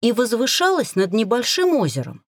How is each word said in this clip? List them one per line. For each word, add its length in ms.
и 100
возвышалось 840
над 160
небольшим 640
озером. 540